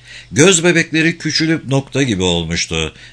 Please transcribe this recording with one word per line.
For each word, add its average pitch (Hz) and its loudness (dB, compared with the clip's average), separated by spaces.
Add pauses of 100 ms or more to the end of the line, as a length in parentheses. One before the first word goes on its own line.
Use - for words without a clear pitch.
(320)
Göz 165 4
bebekleri 165 0
küçülüp 156 -2
nokta 135 -2
gibi 104 0
olmuştu. 85 -2 (200)